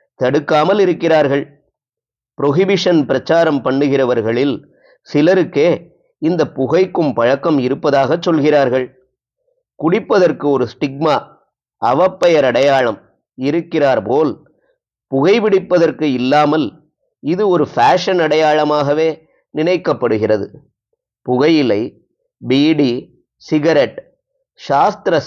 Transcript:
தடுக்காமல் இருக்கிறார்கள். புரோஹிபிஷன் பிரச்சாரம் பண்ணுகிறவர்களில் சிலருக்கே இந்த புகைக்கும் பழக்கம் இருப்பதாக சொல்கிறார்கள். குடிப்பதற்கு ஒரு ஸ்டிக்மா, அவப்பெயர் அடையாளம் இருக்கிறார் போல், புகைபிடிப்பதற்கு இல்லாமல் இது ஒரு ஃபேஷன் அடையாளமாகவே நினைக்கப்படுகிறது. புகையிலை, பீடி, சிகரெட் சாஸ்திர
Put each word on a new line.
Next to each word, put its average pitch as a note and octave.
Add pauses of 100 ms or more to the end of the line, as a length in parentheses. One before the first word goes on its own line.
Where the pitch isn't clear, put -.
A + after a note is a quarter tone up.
(140)
தடுக்காமல் D3+
இருக்கிறார்கள். D#3+ (680)
புரோஹிபிஷன் F3
பிரச்சாரம் D3+
பண்ணுகிறவர்களில் C3 (380)
சிலருக்கே D#3+ (280)
இந்த D#3+
புகைக்கும் D#3
பழக்கம் C3
இருப்பதாக C3+
சொல்கிறார்கள். C#3 (640)
குடிப்பதற்கு E3+
ஒரு B2+ (100)
ஸ்டிக்மா, C#3+ (480)
அவப்பெயர் D#3+
அடையாளம் C3 (340)
இருக்கிறார் C3+
போல், C3 (640)
புகைபிடிப்பதற்கு F3+
இல்லாமல் D3 (380)
இது F3+
ஒரு E3+
ஃபேஷன் F3
அடையாளமாகவே D3+ (340)
நினைக்கப்படுகிறது. A#2 (720)
புகையிலை, B2+ (460)
பீடி, C#3 (260)
சிகரெட் D3 (420)
சாஸ்திர E3+